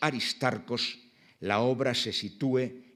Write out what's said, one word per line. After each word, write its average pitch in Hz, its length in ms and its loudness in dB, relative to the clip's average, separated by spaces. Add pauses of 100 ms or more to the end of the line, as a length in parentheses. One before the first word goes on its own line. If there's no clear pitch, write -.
aristarcos 123 960 -2 (400)
la 101 200 2
obra 123 360 2
se - 160 -2
sitúe 127 840 -2